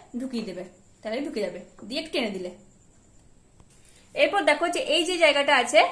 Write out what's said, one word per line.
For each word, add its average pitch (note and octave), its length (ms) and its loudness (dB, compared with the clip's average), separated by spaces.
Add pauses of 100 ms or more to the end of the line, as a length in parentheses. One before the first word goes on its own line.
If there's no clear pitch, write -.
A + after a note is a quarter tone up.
(180)
ঢুকিয়ে A#3+ 260 -6
দেবে, F#3 200 -10 (380)
তাহলে A3 180 -6
ঢুকে D4 200 -6
যাবে। F#3 200 -6 (240)
দিয়ে B3+ 160 -6
একটু - 120 -10
টেনে A#3+ 180 0
দিলে। F#3 200 -6 (1600)
এরপর D#4 280 2
দেখো D4+ 260 2
যে F4 120 -2
এই D#4+ 240 0
যে F4 140 -2
জায়গাটা C#4+ 380 4
আছে, C#4+ 360 4